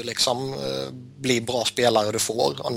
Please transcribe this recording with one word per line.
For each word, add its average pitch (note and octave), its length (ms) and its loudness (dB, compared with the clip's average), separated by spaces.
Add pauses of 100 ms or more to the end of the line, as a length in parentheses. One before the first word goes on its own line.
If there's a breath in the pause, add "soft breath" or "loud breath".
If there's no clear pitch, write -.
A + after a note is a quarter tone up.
liksom, B2+ 500 -2
eh, C3+ 400 -4
bli B2+ 480 -2
bra A#2+ 240 -2
spelare A2 460 4
du A2 80 -2
får C3 360 2 (220)